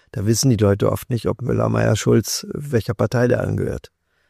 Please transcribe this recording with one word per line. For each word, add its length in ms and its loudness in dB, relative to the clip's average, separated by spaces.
Da 140 -6
wissen 240 2
die 80 4
Leute 340 4
oft 200 -6
nicht, 160 -2
ob 160 -4
Müller, 260 0
Meier, 260 2
Schulz, 560 0
welcher 440 -4
Partei 320 0
der 140 0
angehört. 500 -4